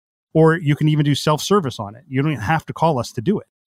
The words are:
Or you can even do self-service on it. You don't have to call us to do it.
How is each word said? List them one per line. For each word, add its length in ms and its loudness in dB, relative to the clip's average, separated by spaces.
Or 220 6
you 200 0
can 120 0
even 160 2
do 100 2
self-service 640 -2
on 160 -10
it. 140 -20
You 140 -2
don't 140 0
have 300 -2
to 60 -12
call 260 0
us 140 -6
to 80 -8
do 200 -2
it. 60 -20